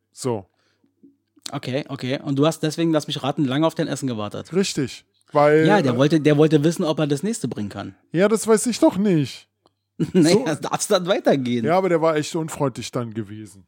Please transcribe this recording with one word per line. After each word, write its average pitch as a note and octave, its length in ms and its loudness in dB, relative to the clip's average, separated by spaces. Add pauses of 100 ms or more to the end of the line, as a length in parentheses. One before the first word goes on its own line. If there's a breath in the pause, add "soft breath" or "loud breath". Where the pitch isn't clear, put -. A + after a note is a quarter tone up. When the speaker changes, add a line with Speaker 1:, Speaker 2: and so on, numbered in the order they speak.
(120)
Speaker 1:
So. A2+ 340 -6 (1080)
Speaker 2:
Okay, C#3 380 -6
okay. C3+ 320 -8
Und C#3+ 160 -4
du C#3 80 2
hast D#3+ 160 -2
deswegen, E3 300 -2
lass D3+ 160 -2
mich D3 160 -8
raten, D3 220 -2
lange C3+ 220 0
auf D#3 80 -4
dein D#3 120 -4
Essen C3+ 200 -6
gewartet. G#2 460 -8
Speaker 1:
Richtig. E3 520 -4 (260)
Weil, D3+ 360 4
Speaker 2:
Ja, G3 140 6
der C3 120 0
Speaker 1:
äh, A#2 40 -2
Speaker 2:
wollte, D3 240 4
der D3 160 4
wollte D3+ 260 4
wissen, E3+ 200 0
ob D3+ 160 -2
er D#3 80 0
das C#3+ 160 -2
nächste G#3 240 -4
bringen G#2+ 220 -6
kann. G2 260 -12 (160)
Speaker 1:
Ja, F3+ 160 2
das G#3+ 200 0
weiß A3 200 4
ich A#3 120 -4
doch D#4+ 180 4
nicht. F3 500 0 (500)
Speaker 2:
<laughs> D#3+ 160 -4
Naja, F3 420 4
Speaker 1:
So. C#3+ 60 -10
Speaker 2:
darf's - 260 -4
dann F#3 200 2
weitergehen? C#3 580 0
Speaker 1:
Ja, D#3+ 120 2
aber F#3+ 120 0
der E3 120 2
war D#3+ 140 2
echt D3+ 200 -4
unfreundlich D3 560 -4
dann A#2+ 220 -6
gewesen. G#2 540 -12